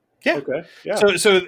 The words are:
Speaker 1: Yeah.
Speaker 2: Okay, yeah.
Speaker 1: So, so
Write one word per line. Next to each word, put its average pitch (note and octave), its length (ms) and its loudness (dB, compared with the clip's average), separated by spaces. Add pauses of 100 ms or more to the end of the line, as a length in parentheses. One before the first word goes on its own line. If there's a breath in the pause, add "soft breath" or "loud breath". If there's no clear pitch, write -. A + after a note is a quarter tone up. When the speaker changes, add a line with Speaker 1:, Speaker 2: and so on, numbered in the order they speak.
(240)
Speaker 1:
Yeah. E3 120 -2
Speaker 2:
Okay, C#3+ 260 -6 (220 loud breath)
yeah. F#3 100 -6
Speaker 1:
So, G3+ 220 2
so F#3+ 320 2